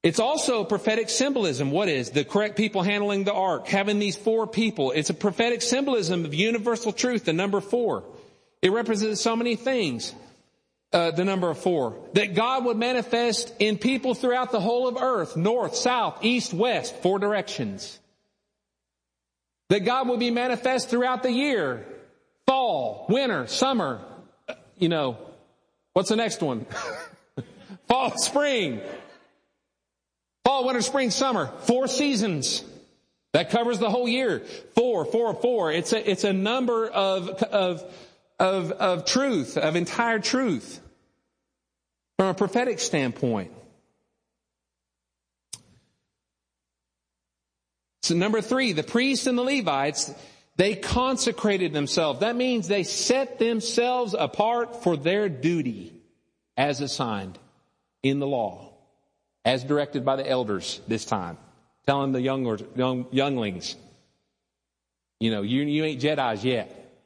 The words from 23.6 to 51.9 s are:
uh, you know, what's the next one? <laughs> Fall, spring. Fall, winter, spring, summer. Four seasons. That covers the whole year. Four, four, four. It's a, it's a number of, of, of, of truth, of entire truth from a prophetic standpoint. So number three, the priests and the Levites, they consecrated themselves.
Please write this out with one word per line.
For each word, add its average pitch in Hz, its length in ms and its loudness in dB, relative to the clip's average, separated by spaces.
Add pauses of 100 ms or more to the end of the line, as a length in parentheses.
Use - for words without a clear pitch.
uh, - 60 -12 (240)
you 175 100 2
know, 143 300 0 (760)
what's 190 160 2
the 214 60 4
next 220 260 0
one? 127 300 -2
<laughs> - 1160 -14
Fall, 247 300 2
spring. 220 640 0 (1600)
Fall, 262 200 4
winter, 254 160 0
spring, 254 300 0
summer. 226 360 0 (160)
Four 254 240 2
seasons. 233 760 -2 (720)
That 165 160 2
covers 233 300 0
the 220 100 0
whole 247 180 0
year. 233 320 0 (360)
Four, 240 280 4
four, 226 300 0
four. 214 380 0
It's 170 200 0
a, 220 180 2
it's 180 140 0
a 202 80 2
number 226 560 0
of, 190 420 0 (140)
of, 185 400 0 (560)
of, 190 320 2
of 180 340 0
truth, 233 520 0
of 156 180 0
entire 226 440 0
truth 226 600 -2 (1400)
from 190 120 4
a 180 40 0
prophetic 214 460 0
standpoint. 120 720 -2 (4000)
So 170 120 2
number 214 240 2
three, 254 320 0
the 151 120 0
priests 254 440 0
and 247 100 2
the 247 60 0
Levites, 151 680 0 (420)
they 202 200 2
consecrated 214 960 0
themselves. 147 480 0